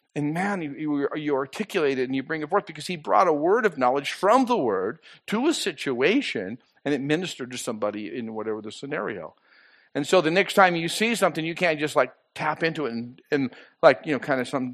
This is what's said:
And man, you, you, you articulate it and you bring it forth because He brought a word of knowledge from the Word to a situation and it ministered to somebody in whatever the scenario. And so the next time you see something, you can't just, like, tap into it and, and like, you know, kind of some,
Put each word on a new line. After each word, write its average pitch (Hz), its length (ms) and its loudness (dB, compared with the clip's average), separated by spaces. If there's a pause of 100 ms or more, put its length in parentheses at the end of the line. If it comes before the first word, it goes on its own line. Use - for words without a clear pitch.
(160)
And 147 180 -2
man, 190 280 -2
you, 143 120 -8
you, 143 400 -2
you 147 220 -2
articulate 139 640 -2
it 127 60 0
and 131 120 -4
you 135 80 -2
bring 156 180 -6
it 147 60 -8
forth 196 180 0
because 156 200 -12
He 180 100 -6
brought 190 320 4
a 165 40 4
word 180 320 2
of 170 140 0
knowledge 131 320 2
from 233 360 4
the 226 120 0
Word 110 400 0 (300)
to 233 180 0
a 330 80 2
situation 131 1040 0 (260)
and 143 100 2
it 131 60 -2
ministered 143 520 -4
to 123 60 -8
somebody 107 580 -4
in 113 180 -8
whatever 110 280 -6
the 107 100 -12
scenario. 101 640 -8 (600)
And 143 120 -4
so 185 160 6
the 156 80 2
next 180 240 0
time 185 200 6
you 170 140 -2
see 226 260 0
something, 165 300 0
you 165 100 -4
can't 160 240 0
just, 147 160 -4
like, 131 200 2 (200)
tap 151 280 -4
into 160 240 -2
it 113 60 -4
and, 120 280 -8 (100)
and 139 200 0 (320)
like, 147 240 8
you 160 60 -2
know, 131 60 -2
kind 131 220 -2
of 123 80 -6
some, 127 260 -4